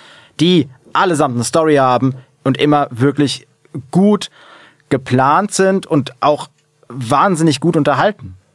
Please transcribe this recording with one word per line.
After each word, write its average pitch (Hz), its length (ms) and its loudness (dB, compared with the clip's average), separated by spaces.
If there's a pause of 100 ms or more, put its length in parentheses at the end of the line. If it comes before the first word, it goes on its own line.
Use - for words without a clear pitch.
(420)
die 165 260 2 (240)
allesamt 151 440 0
eine 117 100 -2
Story 160 300 2
haben 131 400 2 (280)
und 135 140 0
immer 147 340 0
wirklich 135 560 -2 (440)
gut 202 380 2 (600)
geplant 135 640 0
sind 190 340 0
und 143 320 -2
auch 147 300 -2 (400)
wahnsinnig 143 720 0
gut 165 160 0
unterhalten. 143 580 -2 (200)